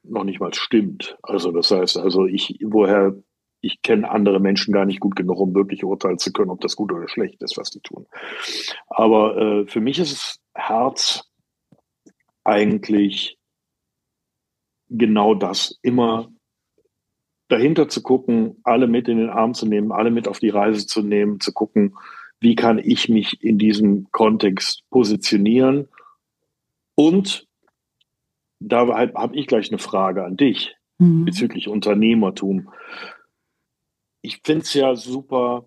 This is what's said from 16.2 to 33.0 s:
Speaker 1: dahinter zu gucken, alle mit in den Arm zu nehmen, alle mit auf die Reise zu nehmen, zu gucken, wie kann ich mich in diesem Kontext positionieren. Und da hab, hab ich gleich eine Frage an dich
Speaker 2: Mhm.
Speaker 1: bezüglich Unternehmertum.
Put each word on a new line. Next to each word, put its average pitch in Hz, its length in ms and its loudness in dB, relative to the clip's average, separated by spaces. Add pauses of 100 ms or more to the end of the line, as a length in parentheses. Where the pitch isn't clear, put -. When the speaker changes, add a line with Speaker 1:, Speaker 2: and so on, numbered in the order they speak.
Speaker 1:
dahinter 143 400 2
zu - 140 -6
gucken, 117 600 0
alle 123 220 2
mit 120 220 0
in 117 100 0
den 113 120 0
Arm 113 240 0
zu 113 120 -6
nehmen, 104 260 0
alle 110 180 0
mit 117 180 -2
auf 101 100 -8
die 110 120 0
Reise 104 360 0
zu 110 160 -4
nehmen, 104 380 0
zu - 120 -4
gucken, 104 440 0 (440)
wie 117 140 6
kann 117 240 2
ich - 300 0
mich 110 340 0
in 110 160 2
diesem 104 540 2
Kontext 107 760 0
positionieren. 120 1000 2 (1040)
Und 180 520 2 (1120)
da 120 260 2
hab, 117 280 0
hab 104 200 -6
ich 139 120 -6
gleich 110 240 0
eine 107 80 -6
Frage 95 460 -2
an 92 120 -8
dich - 380 0 (240)
Speaker 2:
Mhm. 170 260 4
Speaker 1:
bezüglich 180 440 -4
Unternehmertum. 104 1000 0 (1500)